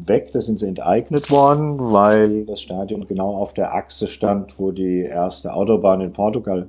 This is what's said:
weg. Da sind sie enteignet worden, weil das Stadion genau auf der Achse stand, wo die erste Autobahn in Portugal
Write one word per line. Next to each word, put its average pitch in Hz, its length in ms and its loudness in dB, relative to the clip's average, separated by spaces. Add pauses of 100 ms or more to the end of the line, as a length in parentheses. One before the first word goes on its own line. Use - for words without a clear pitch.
weg. 107 240 0
Da 120 100 -2
sind 107 180 -4
sie 104 100 -4
enteignet 113 640 -2
worden, 143 500 4
weil 107 640 4
das 104 160 -10
Stadion 98 460 -8
genau 95 280 -4
auf 98 200 -6
der 92 200 -4
Achse 101 320 -6
stand, 101 540 -4
wo 95 100 -2
die 92 300 -2
erste 87 540 -6
Autobahn 95 480 2
in 90 100 -6
Portugal 101 560 -4